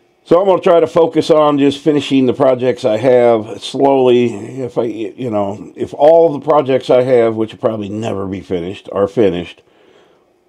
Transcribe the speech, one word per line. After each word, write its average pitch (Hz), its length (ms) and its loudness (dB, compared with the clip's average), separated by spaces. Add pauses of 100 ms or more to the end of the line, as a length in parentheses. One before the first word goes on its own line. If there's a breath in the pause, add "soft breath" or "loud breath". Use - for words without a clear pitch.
(240 soft breath)
so 165 160 2
I'm 302 80 0
gonna 180 140 2
try 170 180 4
to 156 80 2
focus 156 420 0
on 151 280 4
just 139 260 0
finishing 139 420 0
the 120 80 0
projects 131 520 0
I 110 120 0
have 120 640 2
slowly. 127 1000 0
If - 160 -8
I, 117 60 -2
you 113 460 -8
know, 104 460 -6
if - 180 -10
all 165 380 4
the 143 80 -8
projects 139 500 0
I 127 140 4
have, 117 320 2
which 110 160 -6
will - 80 -20
probably 110 300 -4
never 104 380 -8
be 92 140 -8
finished, 90 500 -8
are 98 160 0
finished, 90 540 -2 (880 soft breath)